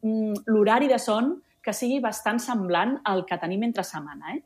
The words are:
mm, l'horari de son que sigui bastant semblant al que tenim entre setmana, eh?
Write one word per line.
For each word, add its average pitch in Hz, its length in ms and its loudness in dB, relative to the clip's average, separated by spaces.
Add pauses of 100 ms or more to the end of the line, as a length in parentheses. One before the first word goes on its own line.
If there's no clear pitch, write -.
mm, 220 440 0
l'horari 220 400 4
de 262 140 4
son 233 420 0 (180)
que 220 140 -4
sigui 247 260 0
bastant 220 400 -2
semblant 208 640 0
al 185 220 0
que 175 100 -4
tenim 185 280 -2
entre 226 200 -2
setmana, 151 520 -12
eh? 320 100 -8